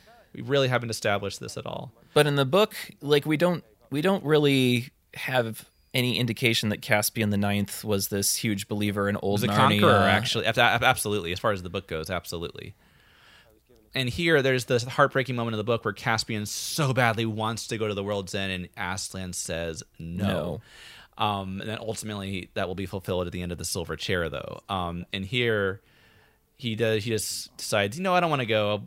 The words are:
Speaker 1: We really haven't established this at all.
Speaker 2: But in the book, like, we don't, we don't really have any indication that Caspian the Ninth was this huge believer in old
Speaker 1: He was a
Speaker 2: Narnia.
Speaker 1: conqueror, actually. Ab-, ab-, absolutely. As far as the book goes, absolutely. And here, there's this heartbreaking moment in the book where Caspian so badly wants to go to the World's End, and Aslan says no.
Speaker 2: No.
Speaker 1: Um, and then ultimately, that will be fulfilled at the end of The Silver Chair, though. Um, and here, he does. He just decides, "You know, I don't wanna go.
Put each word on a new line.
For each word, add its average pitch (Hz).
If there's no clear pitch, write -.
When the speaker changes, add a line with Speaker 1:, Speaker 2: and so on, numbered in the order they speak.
Speaker 1:
We 123
really 135
haven't 120
established 101
this -
at -
all. -
Speaker 2:
But 147
in 143
the 139
book, 190
like, 143
we 151
don't, 170
we 139
don't 190
really 135
have 120
any 123
indication 117
that 104
Caspian 107
the 104
Ninth 101
was 101
this 98
huge 104
believer 104
in 101
old 101
Speaker 1:
He 123
was -
a -
Speaker 2:
Narnia. 117
Speaker 1:
conqueror, 131
actually. 98
Ab-, 113
ab-, 120
absolutely. 104
As 92
far 113
as 92
the 90
book 98
goes, 80
absolutely. 87
And 131
here, 165
there's 127
this 120
heartbreaking 131
moment 117
in 110
the 107
book 113
where 107
Caspian 110
so -
badly 117
wants 110
to 117
go 107
to 104
the 98
World's 101
End, 98
and 90
Aslan 95
says 82
no. 87
Speaker 2:
No. 87
Speaker 1:
Um, 98
and 104
then 110
ultimately, 101
that 98
will 92
be 92
fulfilled 92
at 87
the 90
end 87
of 82
The -
Silver 82
Chair, 87
though. -
Um, 87
and 98
here, 104
he 113
does. 110
He 120
just -
decides, 101
"You 185
know, 190
I 180
don't 175
wanna 135
go. 107